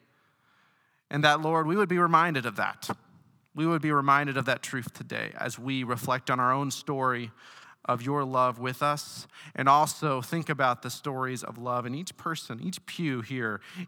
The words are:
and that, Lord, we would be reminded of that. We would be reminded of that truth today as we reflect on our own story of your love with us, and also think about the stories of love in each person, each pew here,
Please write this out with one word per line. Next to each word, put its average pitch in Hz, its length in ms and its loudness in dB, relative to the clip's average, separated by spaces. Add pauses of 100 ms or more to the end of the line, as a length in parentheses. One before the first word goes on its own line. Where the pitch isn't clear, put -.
(1080)
and 147 160 0
that, 151 160 6
Lord, 160 260 2
we 165 100 2
would 202 120 2
be 180 100 2
reminded 165 460 4
of 110 120 -4
that. 98 340 -4 (640)
We 151 120 0
would 165 140 2
be 151 100 0
reminded 139 460 4
of 135 80 0
that 131 180 0
truth - 300 -6
today 120 420 -8
as - 240 -6
we 131 240 -4
reflect 127 480 -2
on 127 80 2
our 127 140 4
own 139 180 0
story 127 600 -2 (540)
of 120 180 0
your 143 200 0
love 127 360 2
with 127 240 -4
us, - 440 -2 (280)
and 135 120 0
also 143 540 4
think 160 300 -4
about 131 320 2
the 123 80 -6
stories 131 520 -4
of 120 140 -10
love 123 300 -4
in 123 80 -6
each 170 240 -10
person, 151 420 -6
each - 240 -8
pew 135 380 -4
here, 113 400 -4 (240)